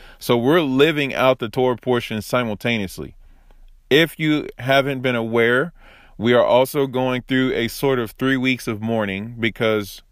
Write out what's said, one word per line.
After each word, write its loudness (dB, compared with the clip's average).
So 2
we're 4
living 2
out 2
the -6
Torah 0
portion -2
simultaneously. -4
If 2
you -2
haven't 0
been 0
aware, 0
we 2
are 6
also 2
going -2
through 0
a -2
sort -2
of -6
three -2
weeks -2
of -6
mourning -4
because -2